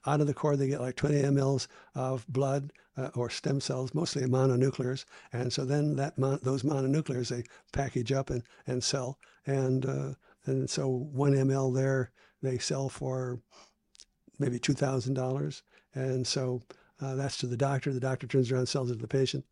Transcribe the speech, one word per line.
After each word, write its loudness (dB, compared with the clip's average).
out 4
of 4
the 0
cord, 2
they 2
get 0
like -4
twenty 2
mLs 4
of -4
blood, 0
uh, -6
or -2
stem -2
cells, -4
mostly -2
mononuclears. 2
And -2
so -2
then 0
that -4
mon-, 0
those 0
mononuclears, 0
they -6
package -2
up 0
and, -4
and -2
sell. -2
And, 2
uh, -4
and 0
so -2
one 2
M 4
L 2
there, 0
they -2
sell -2
for -6
maybe 0
two 0
thousand 0
dollars. -2
And -2
so, -2
uh, -4
that's -4
to -4
the -4
doctor. 0
The -2
doctor -2
turns 4
around 2
and 0
sells -2
it -2
to -8
the -6
patient 2